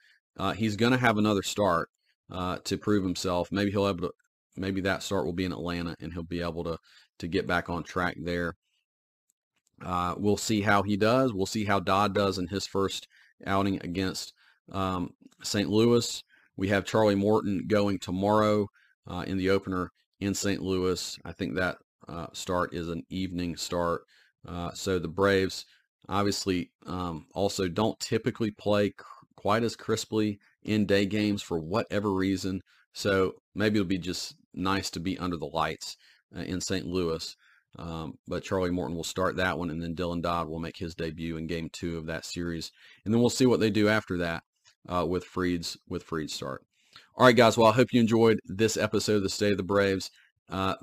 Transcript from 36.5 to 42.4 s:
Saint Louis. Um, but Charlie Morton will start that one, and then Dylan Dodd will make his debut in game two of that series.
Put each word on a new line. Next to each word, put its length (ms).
Saint 260
Louis. 480
Um, 360
but 160
Charlie 280
Morton 260
will 80
start 320
that 220
one, 120
and 120
then 120
Dylan 280
Dodd 260
will 100
make 180
his 180
debut 420
in 100
game 260
two 260
of 80
that 180
series. 460